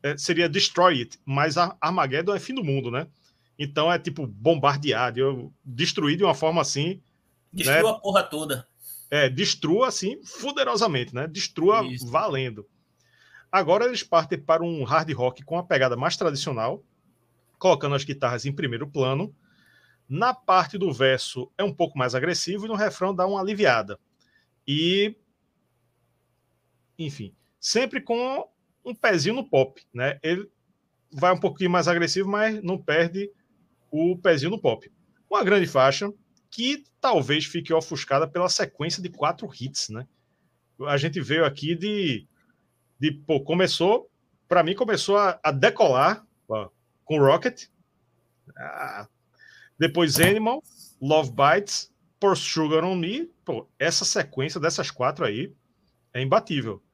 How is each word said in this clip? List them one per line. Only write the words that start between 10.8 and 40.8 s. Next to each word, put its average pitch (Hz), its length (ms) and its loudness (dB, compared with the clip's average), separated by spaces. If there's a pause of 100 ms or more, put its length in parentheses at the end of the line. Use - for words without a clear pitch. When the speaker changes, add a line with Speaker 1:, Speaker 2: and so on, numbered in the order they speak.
Speaker 1:
né? 131 140 -6
Destrua 190 580 2
Speaker 2:
Isso. 127 220 -8
Speaker 1:
valendo. 131 600 -2 (840)
Agora 190 340 4
eles 247 180 -2
partem 165 360 0
para 160 240 2
um 165 200 -4
hard 156 280 0
rock 127 320 -2
com 165 120 -6
uma 180 100 -4
pegada 131 300 2
mais 147 200 -2
tradicional, 143 680 -2 (720)
colocando 147 380 2
as 139 80 -2
guitarras 123 420 -4
em 139 60 -4
primeiro 127 360 -6
plano. 139 460 -2 (720)
Na 220 260 0
parte 185 440 2
do 180 140 -2
verso 127 680 0
é 190 60 -2
um 190 100 -4
pouco - 240 -4
mais 127 160 -2
agressivo 175 520 -4
e - 20 -10
no 220 80 -6
refrão 196 400 -2
dá 180 100 0
uma 196 140 -2
aliviada. 147 600 0 (680)
E, 185 480 0 (1800)
enfim, 135 340 -10 (260)
sempre 262 420 -2
com 254 460 -4 (380)
um 240 80 -10
pezinho 202 420 2
no 262 140 -8
pop, - 320 2 (120)
né? 131 280 -4
Ele 180 280 -4 (600)
vai 165 200 2
um 180 80 2
pouquinho 185 300 -2
mais 175 180 2
agressivo, 175 420 0
mas 214 320 0
não 185 160 -4
perde 170 540 0 (580)
o 170 280 0
pezinho 170 340 2
no 226 80 -6
pop. 117 320 -2 (380)
Uma 269 140 0
grande 190 240 2
faixa 139 460 2 (380)
que 277 320 -4 (180)
talvez 151 440 0
fique - 280 -4
ofuscada 156 540 0
pela 175 220 -2
sequência 175 520 -4
de 175 80 -10
quatro 151 400 -4 (100)
hits, - 300 -8
né? 113 180 -12 (760)